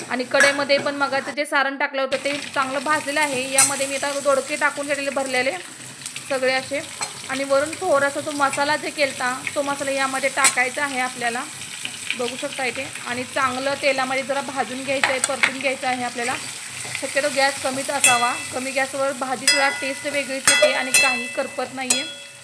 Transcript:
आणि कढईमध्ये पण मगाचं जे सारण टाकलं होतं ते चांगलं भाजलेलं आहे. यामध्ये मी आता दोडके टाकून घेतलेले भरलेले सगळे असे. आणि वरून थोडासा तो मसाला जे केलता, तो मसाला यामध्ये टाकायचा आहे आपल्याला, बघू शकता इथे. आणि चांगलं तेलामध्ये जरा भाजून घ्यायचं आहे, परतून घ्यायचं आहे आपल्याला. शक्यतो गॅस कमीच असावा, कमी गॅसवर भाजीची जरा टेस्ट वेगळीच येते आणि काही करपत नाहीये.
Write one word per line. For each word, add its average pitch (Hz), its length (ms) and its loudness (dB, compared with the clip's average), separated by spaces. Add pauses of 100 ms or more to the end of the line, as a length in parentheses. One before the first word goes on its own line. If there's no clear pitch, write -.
आणि 247 140 -2
कढईमध्ये 277 540 6
पण 285 180 0
मगाचं 269 360 0
जे 294 140 0
सारण 277 320 2
टाकलं 269 240 0
होतं 269 160 0
ते 277 160 0
चांगलं 277 500 -2
भाजलेलं 294 360 2
आहे. 269 340 0
यामध्ये 269 340 4
मी 277 80 -2
आता 277 240 -2
दोडके 269 360 2
टाकून 285 320 0
घेतलेले 277 220 -2
भरलेले 262 420 0 (760)
सगळे 262 240 2
असे. 262 260 -2 (500)
आणि 262 140 -2
वरून 277 280 4
थोडासा 285 480 2
तो 302 120 -4
मसाला 285 440 2
जे 302 140 -2
केलता, 269 540 0 (120)
तो 294 60 0
मसाला 277 300 -2
यामध्ये 269 380 0
टाकायचा 262 540 2
आहे 269 160 -2
आपल्याला, 247 440 -2 (760)
बघू 247 160 -2
शकता 269 300 -4
इथे. 262 220 -4 (200)
आणि 247 160 -4
चांगलं 269 580 0
तेलामध्ये 269 420 2
जरा 269 180 -2
भाजून 254 420 -4
घ्यायचं 277 240 0
आहे, 262 120 2
परतून 254 400 -2
घ्यायचं 269 280 -2
आहे 254 160 -2
आपल्याला. 240 320 -4 (640)
शक्यतो 277 340 0
गॅस 277 280 4
कमीच 269 260 -2
असावा, 254 440 4 (200)
कमी 262 180 -2
गॅसवर 269 480 0
भाजीची 262 360 0
जरा 277 140 4
टेस्ट 269 360 -4
वेगळीच 269 440 -2
येते 294 240 6
आणि 262 180 -2
काही 254 360 4
करपत 254 480 -4
नाहीये. 262 500 -4 (180)